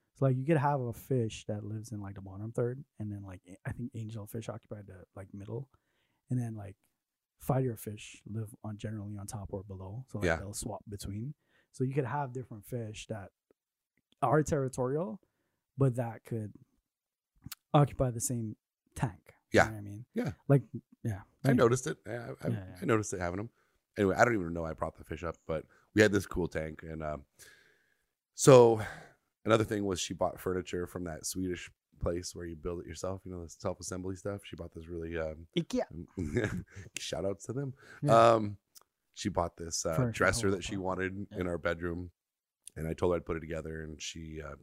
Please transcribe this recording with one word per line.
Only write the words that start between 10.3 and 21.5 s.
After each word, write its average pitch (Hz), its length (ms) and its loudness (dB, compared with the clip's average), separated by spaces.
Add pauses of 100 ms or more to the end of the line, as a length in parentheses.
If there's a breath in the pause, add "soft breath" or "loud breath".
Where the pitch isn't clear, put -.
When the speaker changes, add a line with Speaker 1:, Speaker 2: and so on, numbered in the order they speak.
Speaker 1:
they'll 98 160 -10
swap - 340 -8
between. 104 460 -8 (380)
So 135 120 -2
you 131 100 -2
could 139 120 2
have 135 260 -4
different 120 340 -12
fish 113 420 -8
that 101 220 -8 (920)
are 143 200 6
territorial, 143 800 0 (580)
but 131 180 4
that 117 280 -4
could 113 280 -6 (1200)
occupy 139 380 4
the 117 100 -6
same 117 360 -2 (380)
tank. - 400 -4 (180)
Speaker 2:
Yeah. 92 120 8
Speaker 1:
You - 40 4
know 110 60 -6
what 107 40 -10
I 104 40 -10
mean? 104 220 -12 (100)
Speaker 2:
Yeah. 226 180 -2 (160)
Speaker 1:
Like, 139 140 8 (400)
yeah. 104 200 -4 (240)
Speaker 2:
I 139 60 6